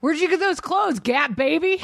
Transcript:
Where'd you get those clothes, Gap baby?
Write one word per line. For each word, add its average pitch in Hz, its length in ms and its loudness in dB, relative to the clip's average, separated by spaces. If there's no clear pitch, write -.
Where'd 294 180 0
you 349 100 2
get 339 120 2
those 381 200 0
clothes, 359 400 0
Gap 254 360 0
baby? 320 480 0